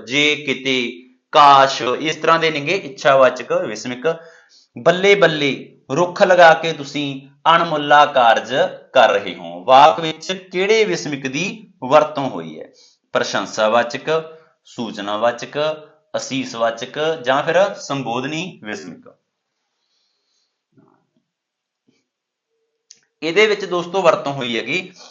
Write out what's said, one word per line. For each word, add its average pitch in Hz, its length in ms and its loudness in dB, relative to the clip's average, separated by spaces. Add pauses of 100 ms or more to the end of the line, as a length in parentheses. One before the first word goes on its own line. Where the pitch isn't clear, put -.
ਜੇ 147 300 0
ਕਿਤੇ, 131 720 -6 (220)
ਕਾਸ਼," 139 500 6
ਇਸ 131 340 -4
ਤਰ੍ਹਾਂ 160 240 2
ਦੇ 160 120 0
ਨੇਗੇ 151 240 -4
ਇੱਛਾਵਾਚਕ 135 760 2
ਵਿਸਮਿਕ। 135 680 -6 (600)
"ਬੱਲੇ 180 380 2
ਬੱਲੇ, 151 640 0 (120)
ਰੁੱਖ 175 320 0
ਲਗਾ 175 300 8
ਕੇ 165 200 -4
ਤੁਸੀਂ 139 540 -10 (280)
ਅਣਮੁੱਲਾ 147 500 4
ਕਾਰਜ 117 500 2 (380)
ਕਰ 117 160 6
ਰਹੇ 98 260 -4
ਹੋ।" 87 140 -14 (100)
ਵਾਕ 135 400 6
ਵਿੱਚ 160 320 -6 (200)
ਕਿਹੜੇ 208 340 0
ਵਿਸਮਿਕ 151 420 -6
ਦੀ 175 460 -8 (160)
ਵਰਤੋਂ 143 400 2
ਹੋਈ 80 300 -12
ਹੈ? - 100 -18 (440)
ਪ੍ਰਸ਼ੰਸਾਵਾਚਕ, 120 1200 -2 (260)
ਸੂਚਨਾਵਾਚਕ, 117 1200 -6 (280)
ਅਸੀਸਵਾਚਕ 120 840 -6 (240)
ਜਾਂ 135 200 0
ਫਿਰ 180 300 0
ਸੰਬੋਧਨੀ 139 880 -8
ਵਿਸਮਿਕ। 98 520 -14 (4000)
ਇਹਦੇ 170 240 2
ਵਿੱਚ 202 180 -2
ਦੋਸਤੋ 175 360 -4
ਵਰਤੋਂ 151 320 0
ਹੋਈ 123 260 -6
ਹੈਗੀ 165 340 -8 (180)